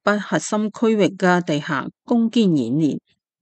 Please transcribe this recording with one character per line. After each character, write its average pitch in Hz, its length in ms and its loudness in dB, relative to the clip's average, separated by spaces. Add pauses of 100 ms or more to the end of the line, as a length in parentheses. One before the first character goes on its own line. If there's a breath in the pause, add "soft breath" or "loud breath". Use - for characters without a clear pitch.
北 208 160 0
核 190 180 -4
心 214 320 -4 (100)
區 226 120 2
域 202 160 2 (100)
嘅 180 260 2
地 151 160 -2
下 143 280 -6 (180)
攻 226 240 2
堅 202 260 2
演 120 180 0
練。 147 260 0 (420)